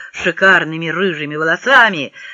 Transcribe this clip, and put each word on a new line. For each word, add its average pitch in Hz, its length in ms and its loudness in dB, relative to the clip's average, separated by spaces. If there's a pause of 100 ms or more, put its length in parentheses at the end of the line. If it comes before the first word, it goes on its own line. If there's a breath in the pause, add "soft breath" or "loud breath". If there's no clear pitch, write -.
(120)
шикарными 165 800 0
рыжими 156 460 -4
волосами, 175 800 2 (200 loud breath)